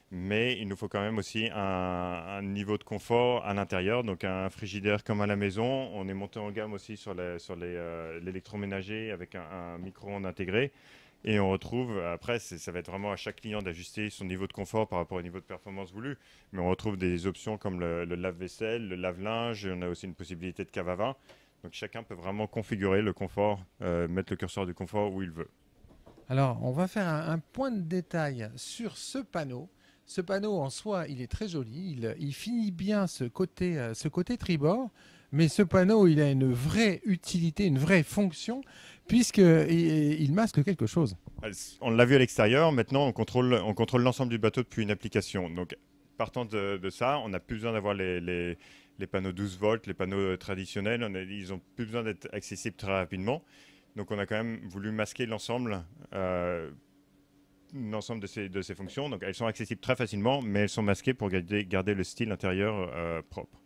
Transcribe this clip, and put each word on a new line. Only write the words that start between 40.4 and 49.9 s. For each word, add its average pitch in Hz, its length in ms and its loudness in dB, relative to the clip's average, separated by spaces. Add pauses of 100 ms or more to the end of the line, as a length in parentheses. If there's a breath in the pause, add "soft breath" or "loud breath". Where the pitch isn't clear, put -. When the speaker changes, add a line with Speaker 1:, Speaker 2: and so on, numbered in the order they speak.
Speaker 2:
quelque 165 220 2
chose. 110 300 2 (640)
Speaker 1:
On 127 80 0
l'a 117 160 8
vu 131 80 6
à 135 40 10
l'extérieur, 127 540 6
maintenant 135 340 2
on 120 60 2
contrôle, 123 400 2
on 104 220 4
contrôle 120 280 4
l'ensemble 123 280 2
du 117 80 0
bateau 110 240 4
depuis - 200 -4
une 104 80 0
application. 101 600 -2
Donc, 87 260 -6 (400)
partant 117 300 -2
de, 101 320 0
de 92 120 -4
ça, 131 280 0
on 113 100 -4
n'a 92 120 -2
plus - 160 -8
besoin 113 180 -2
d'avoir 104 180 0
les, 90 300 0
les, 87 340 -2 (420 loud breath)
les 95 80 -6
panneaux 95 260 -2
douze 92 260 -4
volts, 107 280 2
les 98 60 -4